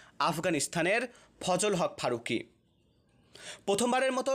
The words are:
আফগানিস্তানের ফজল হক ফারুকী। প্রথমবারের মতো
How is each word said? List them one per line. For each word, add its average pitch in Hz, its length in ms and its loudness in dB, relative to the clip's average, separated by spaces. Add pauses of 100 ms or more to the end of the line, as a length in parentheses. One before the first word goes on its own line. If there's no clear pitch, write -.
(200)
আফগানিস্তানের 165 800 0 (400)
ফজল 185 340 2
হক 170 240 0
ফারুকী। 120 400 -2 (1300)
প্রথমবারের 247 460 2
মতো 262 240 -2